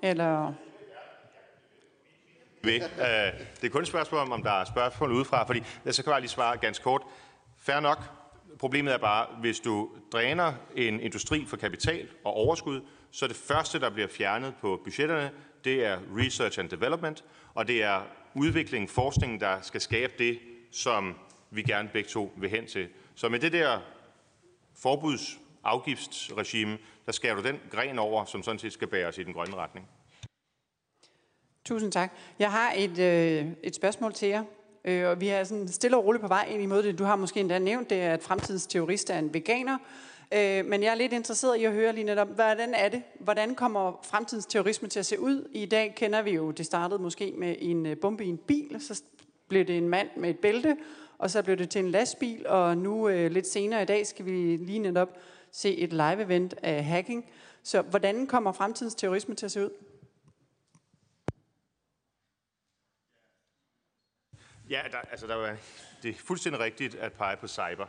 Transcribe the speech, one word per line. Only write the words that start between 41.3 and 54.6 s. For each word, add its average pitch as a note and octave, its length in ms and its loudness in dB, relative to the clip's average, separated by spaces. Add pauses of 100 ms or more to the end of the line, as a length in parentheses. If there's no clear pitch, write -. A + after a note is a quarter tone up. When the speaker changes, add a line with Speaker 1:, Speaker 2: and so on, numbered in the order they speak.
Speaker 1:
i A3+ 60 2
at A3 80 4
høre A3 220 4
lige A3 100 -2
netop, G#3 240 2
hvordan A3 460 2
er G#3 160 4
det? A#3+ 140 -4 (160)
Hvordan G#3+ 360 0
kommer G3+ 480 0
fremtidens G#3+ 420 -2
terrorisme G#3+ 420 0
til G3+ 120 -4
at F#3+ 60 -2
se - 140 -2
ud? C4+ 320 0
I G#3+ 140 -4
dag G#3+ 320 2
kender G#3+ 240 2
vi G3+ 100 0
jo, D#3 200 0
det D#3 140 -6
startede F3+ 360 -2
måske F3+ 360 -4
med F3 220 -2
en, E3+ 260 0
øh, D#3 120 -2
bombe G#3 280 -2
i - 20 -2
en F3 100 -4
bil, - 420 -2
så G3+ 220 -10 (460)
blev F#3+ 180 4
det F3 120 0
en E3+ 120 2
mand F#3+ 280 2
med F3 120 0
et E3 100 -2
bælte, B3 380 4 (400)
og F#3 140 0
så G3+ 120 2
blev F#3+ 140 4
det F3+ 120 -2
til G#3 100 0
en F#3 120 2
lastbil, A#3 560 0
og F3 300 6
nu, G#3 320 2
øh, E3+ 220 4
lidt F#3 160 2
senere G#3 340 0
i F#3 40 2
dag G#3 220 4
skal - 180 -10
vi F3 320 2
lige F#3 220 -4